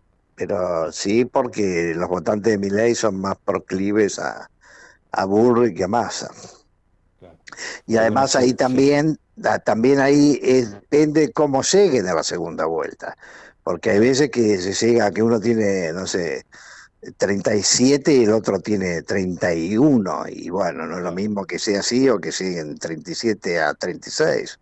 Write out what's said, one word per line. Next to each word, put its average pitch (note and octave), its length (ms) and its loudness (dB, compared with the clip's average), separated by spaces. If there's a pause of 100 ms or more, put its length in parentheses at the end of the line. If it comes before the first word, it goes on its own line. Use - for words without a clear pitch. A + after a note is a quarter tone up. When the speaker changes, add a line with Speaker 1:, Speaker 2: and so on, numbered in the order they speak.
(340)
Speaker 1:
Pero F2+ 580 -2
sí, A2 320 0
porque G2 720 -2
los F2 140 -4
votantes G2+ 440 0
de G#2 60 2
Milei G#2 360 2
son G2+ 260 -2
más F#2+ 240 -4
proclives G2 760 -2
a, B1+ 320 -10 (600)
a - 120 -2
Bullrich A2+ 520 4
que F#2+ 80 -2
a F2 40 0
Massa. G2+ 420 -4 (880)
Speaker 2:
Claro. F2 180 -20 (500)
Speaker 1:
Y A2+ 100 0
además A2+ 360 2
Speaker 2:
Bueno, C3 120 2
Speaker 1:
ahí B2+ 60 4
Speaker 2:
sí, - 0 -
sí. B2 60 0
Speaker 1:
también, C#3 600 2 (260)
ah, G#2+ 140 0
también B2 420 2
ahí D3 420 4
es, B2+ 300 2
depende D3 600 2
cómo C#3 300 0
lleguen D#3+ 460 4
a F2+ 60 0
la D#2+ 80 0
segunda E2 440 -4
vuelta. D#2+ 500 -6 (480)
Porque F#2 260 -2
hay G2+ 80 2
veces C3 320 4
que G#2+ 280 2
se F#2 140 -4 (140)
llega A#2 200 4
a G2+ 40 0
que F#2+ 120 -2
uno A#2 180 2
tiene, G2 520 0
no F#2 140 -8
sé, E2 380 -6 (720)
treinta G2+ 380 -2
y G#2 80 0
siete C#3 520 2
y B2 100 6
el G#2 80 4
otro G#2 280 0
tiene F#2 420 -2
treinta F#2 520 -2
y E2+ 240 -2
uno. G#2+ 500 2
Y - 220 -14
bueno, E2+ 360 -4
no E2 120 -8
es F2+ 40 -8
lo F2 100 -6
Speaker 2:
Claro. - 20 -8
Speaker 1:
mismo G2+ 320 -4
que F2 120 -8
sea G2+ 220 -2
así B2+ 280 0
o A2+ 100 2
que E2 140 -8
lleguen E2+ 460 -6
treinta E2 340 -10
y - 20 -10
siete G2 460 -2
a D2 140 0
treinta - 340 -10
y - 40 -14
seis. - 500 -2